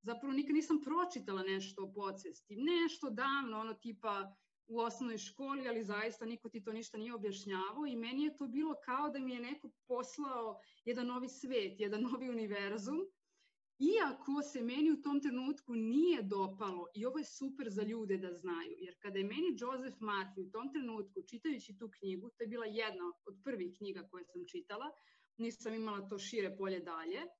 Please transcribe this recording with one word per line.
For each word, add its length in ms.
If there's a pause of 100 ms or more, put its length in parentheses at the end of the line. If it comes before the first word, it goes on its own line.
Zapravo 300
nikad 220
nisam 260
pročitala 600
nešto 420
o 80
podsvesti, 640
nešto 540
davno, 500
ono, 140
tipa 600 (320)
u 120
osnovnoj 400
školi, 500
ali 140
zaista 440
niko 220
ti 160
to 80
ništa 260
nije 160
objašnjavao 720
i 100
meni 260
je 140
to 120
bilo 260 (100)
kao 260
da 80
mi 140
je 80
neko 300 (160)
poslao 760 (240)
jedan 220
novi 220
svet, 520
jedan 220
novi 280
univerzum, 680 (800)
iako 640
se 200
meni 300
u 100
tom 180
trenutku 540
nije 480
dopalo, 720
i 120
ovo 120
je 60
super 460
za 120
ljude 340
da 160
znaju, 460
jer 220
kada 180
je 60
meni 340
Joseph 420
Murphy 480
u 20
tom 220
trenutku, 500
čitajući 560
tu 120
knjigu, 400
to 140
je 40
bila 180
jedna 380 (220)
od 180
prvih 340
knjiga 300
koje 160
sam 220
čitala, 440 (460)
nisam 380
imala 340
to 100
šire 380
polje 240
dalje 400 (200)